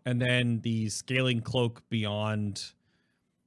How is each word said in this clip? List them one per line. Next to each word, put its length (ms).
and 160
then 400
the 280
scaling 520
cloak 480
beyond 720